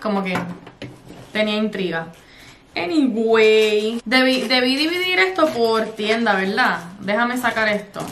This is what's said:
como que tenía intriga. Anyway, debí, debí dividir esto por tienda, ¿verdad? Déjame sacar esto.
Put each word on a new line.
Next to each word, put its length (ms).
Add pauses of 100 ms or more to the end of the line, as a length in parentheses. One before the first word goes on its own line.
como 240
que 140 (920)
tenía 240
intriga. 500 (720)
Anyway, 1300
debí, 440
debí 260
dividir 460
esto 260
por 440
tienda, 440
¿verdad? 460 (180)
Déjame 380
sacar 320
esto. 320 (120)